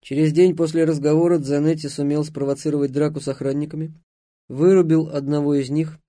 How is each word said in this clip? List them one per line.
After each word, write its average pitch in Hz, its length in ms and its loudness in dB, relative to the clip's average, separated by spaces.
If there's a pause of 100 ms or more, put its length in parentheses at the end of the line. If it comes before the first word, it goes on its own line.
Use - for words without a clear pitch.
Через 151 320 0
день 175 240 4
после 165 260 0
разговора 160 540 2
Дзанетти 147 500 -2
сумел 147 380 -4
спровоцировать 139 680 -4
драку 151 300 -2
с - 80 -6
охранниками, 147 640 -6 (560)
вырубил 160 580 4
одного 147 480 -2
из 135 140 -2
них 156 400 -4